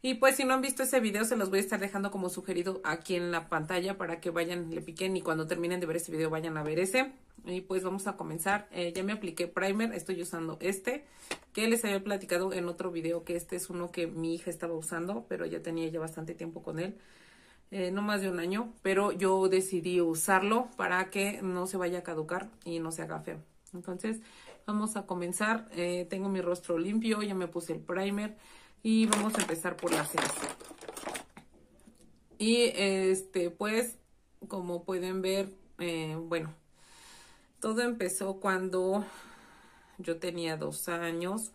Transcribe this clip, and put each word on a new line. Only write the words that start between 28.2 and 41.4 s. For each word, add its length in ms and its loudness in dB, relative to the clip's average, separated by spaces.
y 240 6
vamos 300 4
a 60 4
empezar 340 -2
por 160 0
las 180 2
cejas. 220 0
Y 360 6
este, 760 2
pues, 480 0
como 360 -4
pueden 360 -2
ver, 320 0
eh, 400 -2
bueno, 360 -4
todo 220 0
empezó 580 -2
cuando 640 2
yo 200 -2
tenía 380 -2
dos 320 -6
años. 680 -2